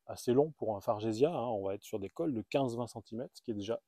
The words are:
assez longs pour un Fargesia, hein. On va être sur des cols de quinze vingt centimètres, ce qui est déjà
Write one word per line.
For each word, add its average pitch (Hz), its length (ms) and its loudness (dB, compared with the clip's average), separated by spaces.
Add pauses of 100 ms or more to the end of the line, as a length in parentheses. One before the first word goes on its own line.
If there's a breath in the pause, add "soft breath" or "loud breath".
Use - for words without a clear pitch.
assez - 260 0
longs 147 200 6
pour 107 240 -2
un 98 40 -6
Fargesia, 113 500 2
hein. 127 180 -2
On 104 160 -2
va 98 100 0
être 107 80 -10
sur - 160 -6
des 98 100 -6
cols 165 240 -2
de 110 80 -2
quinze 131 340 0
vingt 120 120 -2
centimètres, 113 500 -10
ce - 60 -20
qui - 80 -8
est 110 40 -2
déjà 104 340 -2